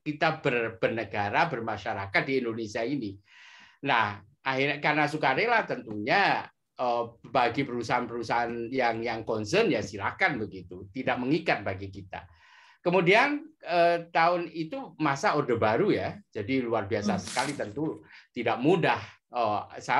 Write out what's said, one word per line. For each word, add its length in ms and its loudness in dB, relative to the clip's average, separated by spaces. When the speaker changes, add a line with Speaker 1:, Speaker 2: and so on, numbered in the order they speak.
Speaker 1:
kita 400 0
ber-, 400 0
bernegara, 640 0
bermasyarakat 800 -4
di 160 -2
Indonesia 400 -4
ini. 320 -4
Nah, 340 2
akhirnya 400 0
karena 240 4
sukarela 640 2
tentunya, 800 0
eh, 240 0
bagi 320 2
perusahaan-perusahaan 1120 -2
yang, 320 2
yang 160 -4
concern 480 0
ya 160 0
silakan 560 -2
begitu, 540 -12
tidak 260 -2
mengikat 400 0
bagi 320 -6
kita. 320 -14
Kemudian, 640 4
eh, 480 2
tahun 400 2
itu 480 -8
masa 400 2
Orde 240 2
Baru 320 2
ya, 240 -2
jadi 320 -2
luar 240 -2
biasa 320 0
Speaker 2:
Hmm. 80 -6
Speaker 1:
sekali 320 -2
tentu 480 -6
tidak 320 -2
mudah. 400 4
Eh, 480 -2
saya 160 2